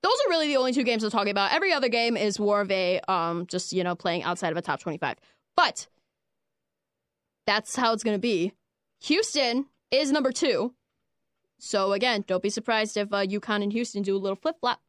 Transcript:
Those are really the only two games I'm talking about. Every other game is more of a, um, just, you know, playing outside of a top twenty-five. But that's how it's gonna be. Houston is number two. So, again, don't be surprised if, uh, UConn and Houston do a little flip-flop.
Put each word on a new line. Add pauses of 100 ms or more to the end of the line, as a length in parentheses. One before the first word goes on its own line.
Those
are
really
the
only
two
games
I'm
talking
about.
Every
other
game
is
more
of
a,
um,
just,
you
know,
playing
outside
of
a
top
twenty-five. (400)
But (1600)
that's
how
it's
gonna
be. (520)
Houston (260)
is
number
two. (840)
So,
again,
don't
be
surprised
if,
uh,
UConn
and
Houston
do
a
little
flip-flop.